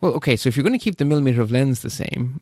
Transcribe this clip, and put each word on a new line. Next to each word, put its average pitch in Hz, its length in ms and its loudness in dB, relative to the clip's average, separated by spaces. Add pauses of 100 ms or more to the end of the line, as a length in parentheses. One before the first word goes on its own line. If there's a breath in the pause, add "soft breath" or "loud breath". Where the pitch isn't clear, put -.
well, 180 120 2
okay, 147 220 0
so 110 120 -2
if 117 100 2
you're 139 60 2
gonna 240 160 0
keep 208 180 -4
the 143 80 0
millimeter 143 340 2
of 110 120 0
lens 127 300 2
the - 100 -8
same, 127 500 -6